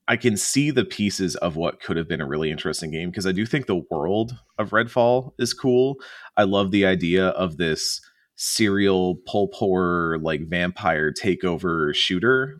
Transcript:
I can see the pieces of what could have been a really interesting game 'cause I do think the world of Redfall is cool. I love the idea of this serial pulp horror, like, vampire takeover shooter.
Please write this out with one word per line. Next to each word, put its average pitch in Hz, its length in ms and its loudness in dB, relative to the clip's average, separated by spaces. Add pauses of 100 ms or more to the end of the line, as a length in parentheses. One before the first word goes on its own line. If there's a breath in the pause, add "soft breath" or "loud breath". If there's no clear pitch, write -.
I 120 100 2
can 117 200 2
see 147 340 0
the 123 140 2
pieces 95 520 -2
of 85 180 -2
what 80 260 -4
could - 140 -4
have 82 120 -4
been 76 140 -4
a 73 60 -4
really 78 240 -2
interesting 78 380 -6
game 82 220 -6
'cause 95 160 -4
I 95 40 2
do 98 140 0
think 139 220 -2
the 90 140 0 (100)
world 101 440 -2 (220)
of 104 140 -4
Redfall 120 680 2
is 120 160 -2
cool. 131 440 2 (380 loud breath)
I 104 80 6
love 98 280 2
the 98 140 4
idea 92 420 2
of 87 300 -2
this 80 440 -2 (360 soft breath)
serial 98 800 2 (100)
pulp 101 260 -2
horror, 87 680 0
like, 80 260 -2
vampire 85 640 0
takeover 82 800 -2
shooter. 131 680 0